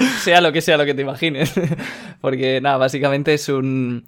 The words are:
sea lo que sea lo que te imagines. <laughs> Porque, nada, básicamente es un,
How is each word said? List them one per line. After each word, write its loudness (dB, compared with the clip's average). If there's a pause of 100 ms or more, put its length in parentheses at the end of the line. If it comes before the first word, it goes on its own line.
(200)
sea 6
lo 2
que 0
sea 2
lo 4
que -2
te -4
imagines. -2 (340)
<laughs> -16
Porque, 0
nada, 2
básicamente 2
es -4
un, -2